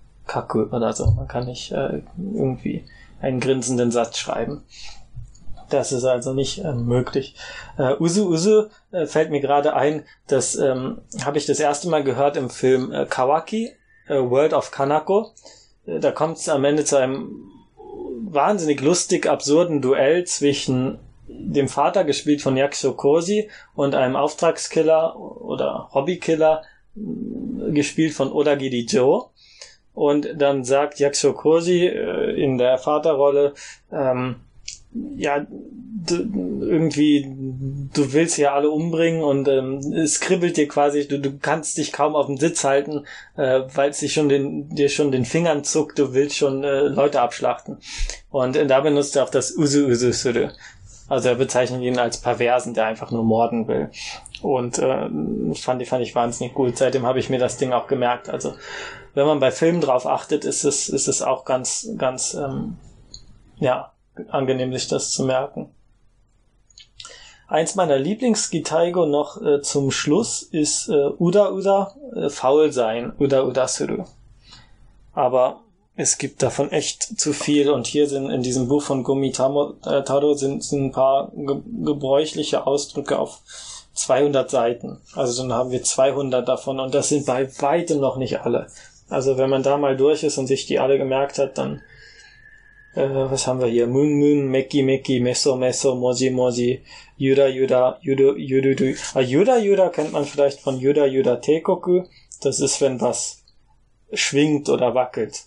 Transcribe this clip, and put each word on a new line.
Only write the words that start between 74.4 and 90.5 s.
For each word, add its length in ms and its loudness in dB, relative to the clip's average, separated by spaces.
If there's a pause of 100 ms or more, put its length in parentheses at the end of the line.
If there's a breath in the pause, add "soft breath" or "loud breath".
Aber 460 2 (340)
es 240 -2
gibt 240 -6
davon 280 -2
echt 480 -6
zu 140 -2
viel 380 2
und 160 -2
hier 200 2
sind 220 -4
in 140 -2
diesem 240 -2
Buch 160 2
von 200 -2
Gumi 280 0
Tamo-, 520 0
äh, 200 0
Taro 320 2
sind, 280 -2
sind 220 -2
ein 60 -2
paar 440 2
ge-, 280 -4 (200)
gebräuchliche 840 0
Ausdrücke 500 -2
auf 240 -6 (540 loud breath)
zweihundert 560 2
Seiten. 480 -2 (160)
Also 260 -2
dann 120 -4
haben 180 -2
wir 100 -2
zweihundert 640 0
davon 320 -2
und 140 -4
das 160 0
sind 160 0
bei 240 -2 (100)
weitem 400 0
noch 180 0
nicht 240 -4
alle. 260 -2 (420 loud breath)
Also 280 0
wenn 120 2
man 140 2
da 140 4
mal 180 2
durch 280 4
ist 140 -2
und 100 -2
sich 180 -2